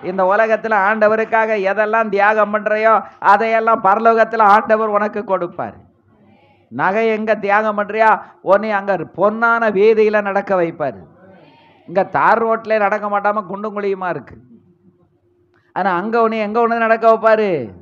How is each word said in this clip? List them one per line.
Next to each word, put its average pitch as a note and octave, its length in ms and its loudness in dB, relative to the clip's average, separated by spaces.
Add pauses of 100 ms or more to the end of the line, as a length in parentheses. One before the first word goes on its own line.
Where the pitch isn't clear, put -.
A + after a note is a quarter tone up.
இந்த F#3 200 -4
உலகத்துல A3 480 0
ஆண்டவருக்காக A3 840 2
எதெல்லாம் G#3+ 520 -2
தியாகம் G#3 440 0
பண்றையோ, G#3+ 500 0 (160)
அதையெல்லாம் A3+ 640 2
பரலோகத்துல A3+ 560 2
ஆண்டவர் G#3+ 480 4
உனக்கு G#3 360 -2
கொடுப்பார். F3 520 -6 (960)
நகை F#3 380 0
எங்க A3 280 0
தியாகம் G#3 420 0
பண்றியா, G#3 440 0 (200)
உன்னை G3+ 300 0
அங்க G3 260 -2
பொன்னான A3+ 760 0
வீதியில G#3+ 500 2
நடக்க G3 400 -2
வைப்பாரு. D#3 360 -6 (920)
இங்க F#3 160 -2
தார் F3+ 400 2
ரோட்ல A3+ 340 -2
நடக்க G3+ 420 -2
மாட்டாம G#3 260 -2
குண்டும் G3+ 340 -10
குழியுமா F#3+ 300 -4
இருக்கு. D3+ 280 -10 (1400)
ஆனா F#3 220 -4
அங்க A3 260 -2
உன்னை A3+ 180 0
எங்க G#3+ 220 -2
உன்னை A#3 160 0
நடக்க A3+ 340 2
வைப்பாரு? G#3 580 0 (120)